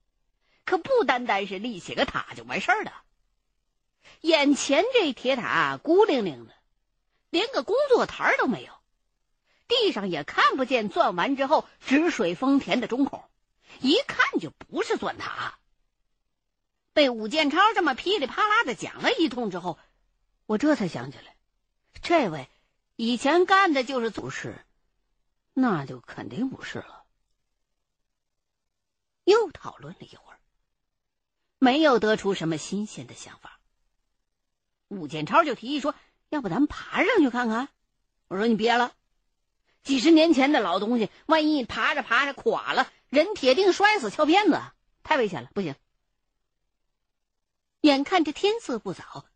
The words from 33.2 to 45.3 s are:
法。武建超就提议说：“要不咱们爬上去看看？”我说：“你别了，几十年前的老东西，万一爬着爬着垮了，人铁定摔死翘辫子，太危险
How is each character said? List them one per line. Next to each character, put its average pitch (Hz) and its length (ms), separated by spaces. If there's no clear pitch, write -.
法。 - 220
武 185 180
建 151 180
超 294 200
就 277 100
提 220 140
议 294 100
说 285 160
：“要 302 100
不 214 80
咱 175 100
们 294 80
爬 - 380
上 453 140
去 277 120
看 240 180
看？” 226 200
我 175 100
说 214 120
：“你 226 80
别 226 180
了， 240 180
几 269 160
十 294 100
年 320 220
前 277 180
的 302 80
老 190 220
东 233 180
西， 208 120
万 311 220
一 285 160
爬 247 300
着 277 80
爬 254 240
着 269 80
垮 143 380
了， 247 180
人 339 260
铁 262 200
定 370 180
摔 415 280
死 214 100
翘 302 160
辫 370 240
子， 143 100
太 - 120
危 214 120
险 147 140